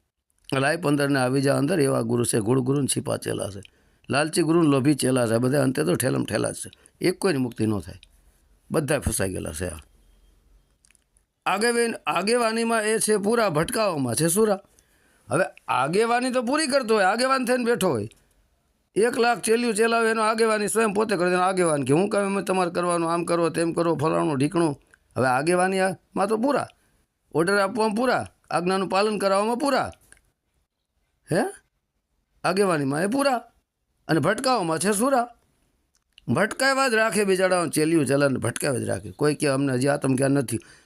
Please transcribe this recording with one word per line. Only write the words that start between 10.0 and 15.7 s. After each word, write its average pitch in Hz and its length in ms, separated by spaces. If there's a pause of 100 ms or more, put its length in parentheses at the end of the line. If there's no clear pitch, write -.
આગેવાન-, 233 600
આગેવાનીમાં 226 760
એ 220 140
છે 214 180
પૂરા, 208 340
ભટકાવામાં 156 640
છે 151 140
સુરા. 202 320 (680)
હવે 156 160 (240)
આગેવાની 220 600